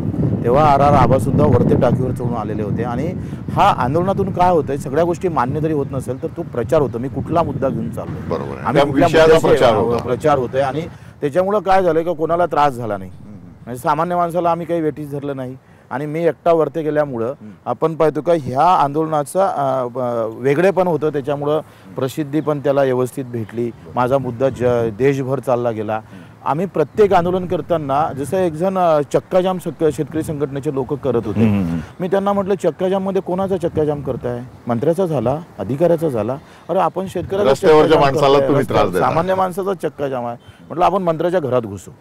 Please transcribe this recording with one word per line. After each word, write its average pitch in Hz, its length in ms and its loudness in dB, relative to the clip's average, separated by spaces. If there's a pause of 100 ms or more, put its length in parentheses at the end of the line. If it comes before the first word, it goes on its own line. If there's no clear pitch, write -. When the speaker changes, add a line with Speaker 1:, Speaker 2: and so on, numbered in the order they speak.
(440)
Speaker 1:
तेव्हा 131 220 4
आर 139 140 6
आर 143 140 6
आबासुद्धा 127 520 4
वरते 131 360 4
टाकीवर 127 300 2
चढून 120 220 -4
आलेले 107 300 -4
होते. 104 200 -2
आणि 123 300 -2 (400)
हा 175 160 6
आंदोलनातून 185 640 0
काय 180 200 4
होतंय, 143 260 0
सगळ्या 143 260 0
गोष्टी 175 240 -2
मान्य 143 340 0
जरी 156 120 0
होत 143 180 0
नसेल 131 320 -6
तर - 40 -6
तो 120 140 -8
प्रचार 127 400 0
होतो, 120 160 -2
मी 120 100 -4
कुठला 139 360 -2
मुद्दा 143 260 -2
घेऊन 117 200 -4
चाललोय, - 320 -10
Speaker 2:
बरोबर 71 280 -6
आहे. 69 100 -10
Speaker 1:
आम्ही 92 140 -2
Speaker 2:
त्या 143 180 2
Speaker 1:
कुठल्या 139 160 4
Speaker 2:
विषयाचा 160 260 6
Speaker 1:
मुद्द्याशी, 156 240 4
Speaker 2:
प्रचार 127 160 6
Speaker 1:
अ, 107 40 2
Speaker 2:
होतो. 117 200 0
Speaker 1:
प्रचार 127 400 0
होतोय. 127 240 -2
आणि 139 200 -2 (400)
त्याच्यामुळं 185 380 0
काय 190 240 2
झालंय 165 200 2
का, 170 100 -2
कोणाला 160 320 0
त्रास 147 280 2
झाला 113 240 -6
नाही. 92 160 -12
Speaker 2:
हम्म. - 180 -20 (340)
Speaker 1:
म्हणजे 123 140 -10
सामान्य 160 360 -2
माणसाला 170 360 0
आम्ही 165 140 -2
काही 170 160 -2
वेठीस 151 300 -4
धरलं 143 240 -8
नाही. 131 220 -10 (340)
आणि 135 140 -6
मी 156 200 -4
एकटा 160 260 0
वरते 151 300 2
गेल्यामुळं 147 440 -2
Speaker 2:
हम्म. 110 260 -10 (140)
Speaker 1:
आपण 156 300 -2
पाहतो 151 260 2
का, 170 120 2
ह्या 147 420 2
आंदोलनाचा, 156 720 0
अ, 131 400 -2
ब-, 120 480 -4
वेगळेपण 165 520 2
होतं, 156 220 0
त्याच्यामुळं 147 520 -2 (340)
प्रसिद्धी 139 460 -4
पण 147 180 -2
त्याला 139 240 2
व्यवस्थित 127 420 -2
भेटली. 117 460 -6 (240)
माझा 123 220 2
मुद्दा 123 320 0
ज-, 120 480 0
देशभर 135 420 0
चालला 120 320 0
गेला. 110 300 -4 (440)
आम्ही 156 200 -2
प्रत्येक 185 480 0
आंदोलन 180 320 2
करताना 156 680 -2
जसं 135 240 -4
एक 156 160 0
जण, 185 240 -2
अ, 165 240 4 (120)
चक्काजाम 185 440 0
सक-, 165 360 -2
शेतकरी 156 300 -4
संघटनेचे 143 500 -4
लोक 135 200 -4
करत 123 320 -2
होते, 104 160 -2
Speaker 2:
हम्म, 110 120 4
हम्म, 98 140 0
हम्म. 85 120 -2 (200)
Speaker 1:
मी 180 80 -4
त्यांना 196 260 0
म्हटलं, 196 200 0 (100)
"चक्काजाममध्ये 185 580 0
कोणाचा 185 360 -2
चक्काजाम 151 440 -2
करताय? 123 380 -6 (280)
मंत्र्याचा 151 380 0
झाला, 143 340 -2 (200)
अधिकाऱ्याचा 151 500 0
झाला, 120 280 -4 (320)
अरे 180 100 0
आपण 175 280 -2
शेतकऱ्याचा 190 440 0
Speaker 2:
रस्त्यावरच्या 156 360 6
Speaker 1:
चक्काजाम 147 260 4
Speaker 2:
माणसाला 139 200 4
Speaker 1:
करताय, 139 140 4
Speaker 2:
तुम्ही 135 180 2
त्रास 110 160 2
Speaker 1:
रस्त्यावर 92 240 2
Speaker 2:
देता. 123 40 2
Speaker 1:
सामान्य 170 260 0
माणसाचा 185 380 -2 (140)
चक्काजाम 135 380 -4
आहे." 120 120 -8 (300)
म्हटलं, 165 180 0
"आपण 185 180 2
मंत्र्याच्या 170 360 0
घरात 127 220 0
घुसू." 101 400 -10